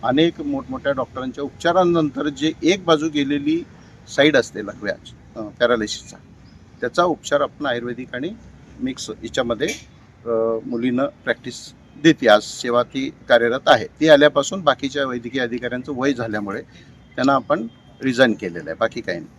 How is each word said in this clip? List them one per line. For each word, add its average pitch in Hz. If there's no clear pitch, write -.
अनेक 151
मोठमोठ्या 135
डॉक्टरांच्या 131
उपचारानंतर 165
जे 147
एक 185
बाजू 160
गेलेली 147
साईड 143
असते 113
लकव्या, 104
अ, 117
पॅरालिसिसचा, 110
त्याचा 147
उपचार 147
आपण 131
आयुर्वेदिक 120
आणि 139
मिक्स 127
याच्यामध्ये, 120
अ, 117
मुलीनं 123
प्रॅक्टिस -
देते. 147
आज 107
सेवा 120
ती 135
कार्यरत 120
आहे. 113
ती 156
आल्यापासून 147
बाकीच्या 139
वैद्यकीय 123
अधिकाऱ्यांचं 123
वय 135
झाल्यामुळे 107
त्यांना 135
आपण 165
रिझाईन 127
केलेलं 85
आहे, 80
बाकी 113
काही 87
नाही. 78